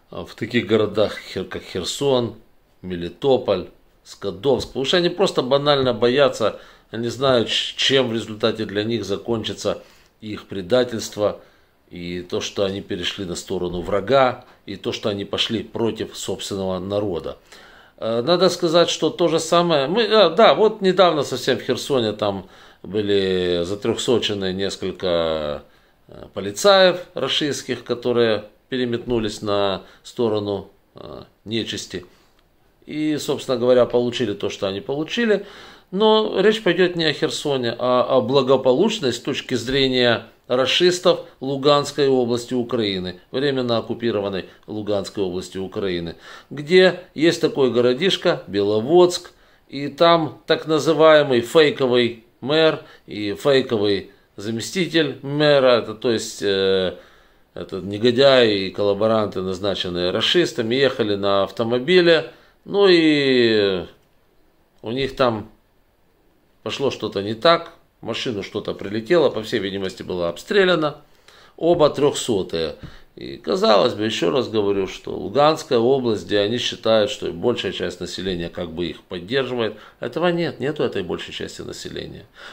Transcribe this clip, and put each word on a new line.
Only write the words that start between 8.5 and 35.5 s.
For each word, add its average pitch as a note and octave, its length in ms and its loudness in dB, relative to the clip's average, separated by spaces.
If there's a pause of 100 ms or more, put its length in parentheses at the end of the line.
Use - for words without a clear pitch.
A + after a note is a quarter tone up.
для G2 180 -2
них A2 220 -4
закончится G2+ 760 -4 (380)
их G#2 260 -12
предательство – G#2 960 -2 (480)
и F2+ 320 -8
то, G2+ 180 -6
что - 260 -4
они G2 160 -4
перешли F#2 440 -8
на E2+ 100 -6
сторону F2+ 460 -6
врага, G#2+ 640 0 (220)
и F#2+ 80 -10
то, A#2 160 -8
что - 180 -4
они G2+ 160 -6
пошли G2 380 -4
против G#2+ 520 -4
собственного F#2+ 640 -6
народа. F#2+ 640 -4 (580)
Э, A2+ 240 -2
надо F3 280 2
сказать, E3+ 400 2
что D#3 200 0
то E3+ 180 0
же D#3 120 2
самое... E3 480 2
Мы, G#3+ 160 0
э, G#3 320 4
да, F#3+ 180 8
вот G#3+ 280 2
недавно F3+ 420 4
совсем B2 340 -2
в - 40 -8
Херсоне A#2 520 -2
там G2 340 -4 (360)
были F#2+ 800 0
затрехсочены G#2 880 -2
несколько, E2+ 1120 -2 (440)
э, - 260 -18
полицаев F3+ 840 4
рашистских, C3 680 -4
которые A#2+ 600 0 (240)
переметнулись A#2 720 -2
на G2+ 400 0 (220)
сторону, G#2 640 -2 (240)
э, - 300 -18 (200)
нечисти. G2+ 600 -8 (800)
И, D3+ 320 -2
собственно C3+ 400 -2
говоря, B2 300 6
получили A#2+ 460 0
то, G2+ 180 -6
что - 160 -6
они G2 120 -4
получили. F#3+ 680 -2 (420)